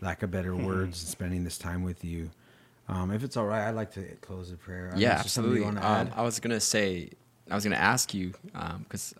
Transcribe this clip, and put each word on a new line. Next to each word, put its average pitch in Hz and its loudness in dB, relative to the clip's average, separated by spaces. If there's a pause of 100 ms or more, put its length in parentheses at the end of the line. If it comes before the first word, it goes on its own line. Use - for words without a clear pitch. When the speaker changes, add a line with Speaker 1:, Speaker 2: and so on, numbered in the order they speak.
Speaker 1:
lack 92 -2
of 90 -2
better 92 0
Speaker 2:
<laughs> - -
Speaker 1:
words, 92 0
and 82 -8
spending 90 -2
this 85 -6
time 87 -4
with 90 -4
you. 82 -4 (600)
Um, 92 0
if 110 0
it's 127 -4
all 110 2
right, 107 0
I'd 113 -2
like 107 -4
to 95 -8 (180)
close 92 -10
the 87 -12
prayer. 90 -10
I 92 0
Speaker 3:
Yeah, 113 6
Speaker 1:
mean, 85 6
is - 4
there 104 -2
something 110 2
you 104 4
Speaker 3:
absolutely. 104 0
Speaker 1:
wanna 107 6
Speaker 3:
Um, 120 0
Speaker 1:
add? 123 -6
Speaker 3:
I 110 0
was 113 0
gonna 117 0
say, 95 2 (400)
I 98 -2
was 104 0
gonna 98 2
ask 107 4
you, 95 -2 (200)
um, 82 -8
'cause - -8